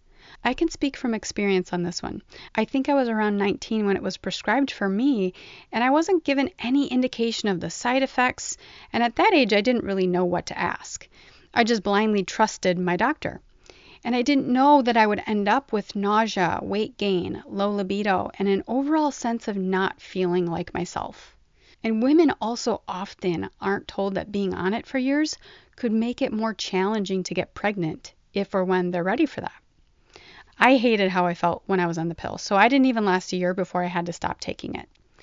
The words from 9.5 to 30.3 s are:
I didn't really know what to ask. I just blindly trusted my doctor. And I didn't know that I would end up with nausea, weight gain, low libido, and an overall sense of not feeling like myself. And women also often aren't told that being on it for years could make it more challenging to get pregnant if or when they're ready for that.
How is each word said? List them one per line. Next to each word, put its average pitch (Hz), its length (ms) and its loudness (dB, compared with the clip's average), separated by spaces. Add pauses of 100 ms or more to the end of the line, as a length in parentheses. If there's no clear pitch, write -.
I 208 80 4
didn't 240 240 0
really 190 240 0
know 180 160 2
what 180 220 -2
to - 120 -10
ask. - 500 -6 (460)
I 240 80 4
just 220 220 0
blindly 208 400 2
trusted 196 520 0
my 180 200 -2
doctor. 240 440 -2 (640)
And 233 100 -2
I 247 80 0
didn't 269 300 2
know 277 300 6
that 233 140 4
I 220 100 6
would 208 200 0
end 208 220 0
up 220 240 0
with 208 240 -4
nausea, 202 680 0
weight 202 340 -4
gain, 190 480 -2
low 202 260 -2
libido, 202 680 0
and 196 80 0
an 196 220 2
overall 285 420 2
sense 233 380 -4
of 208 80 -4
not 190 440 -2
feeling 180 460 0
like 170 280 -6
myself. - 600 -8 (480)
And 220 200 0
women 294 380 6
also 233 460 -2
often 190 640 -4 (100)
aren't 196 280 -4
told 196 260 -4
that 208 160 -4
being 196 240 -2
on 190 200 -2
it - 120 -6
for 269 120 -4
years 285 400 0 (360)
could 240 160 -2
make 226 320 0
it 254 100 -2
more 220 220 -2
challenging 190 680 -2
to - 100 -8
get 175 200 -4
pregnant 196 580 -4 (200)
if 196 220 -4
or 190 80 2
when 180 300 2
they're 175 100 -2
ready 233 240 0
for - 140 -8
that. - 220 -12 (960)